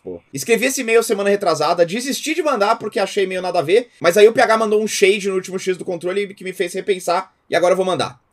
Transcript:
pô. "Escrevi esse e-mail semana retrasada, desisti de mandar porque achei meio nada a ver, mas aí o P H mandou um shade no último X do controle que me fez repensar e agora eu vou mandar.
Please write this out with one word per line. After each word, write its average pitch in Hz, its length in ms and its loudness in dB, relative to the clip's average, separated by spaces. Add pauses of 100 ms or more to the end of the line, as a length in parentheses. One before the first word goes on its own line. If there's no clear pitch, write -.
pô. 90 200 -14 (120)
"Escrevi 220 340 0
esse 262 120 -4
e-mail 226 240 2
semana 202 260 -2
retrasada, 170 560 2
desisti 254 480 -4
de 339 80 -4
mandar 226 380 0
porque 208 180 -8
achei 196 300 -2
meio 185 140 -6
nada 180 180 -2
a - 20 2
ver, 196 280 2 (100)
mas 170 160 2
aí 214 120 8
o 226 60 4
P 254 80 0
H 220 160 4
mandou 214 240 0
um 214 60 -2
shade 196 400 2
no 190 80 -2
último 185 240 -6
X 185 160 -4
do 160 80 -12
controle 190 500 -6
que 185 120 -16
me 185 80 -8
fez 180 200 -4
repensar 185 600 -2 (160)
e - 80 0
agora 175 160 4
eu 180 40 -2
vou 185 80 0
mandar. 143 360 -4 (120)